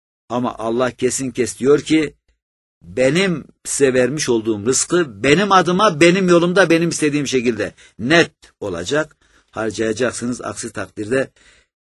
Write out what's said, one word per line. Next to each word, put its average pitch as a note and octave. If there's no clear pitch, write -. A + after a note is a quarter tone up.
Ama B2
Allah A#2
kesin B2+
kes A#2
diyor C#3
ki, D#3
"Benim C3+
size C3+
vermiş B2+
olduğum G#2+
rızkı C3
benim F3
adıma, F3+
benim F3
yolumda, F3
benim E3
istediğim D3
şekilde A2+
net D3+
olacak. G2+
Harcayacaksınız. A2
Aksi G#2+
takdirde G#2+